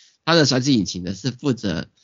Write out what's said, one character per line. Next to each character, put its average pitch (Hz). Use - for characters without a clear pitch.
它 160
的 160
转 131
子 131
引 113
擎 87
呢 95
是 123
负 135
责 85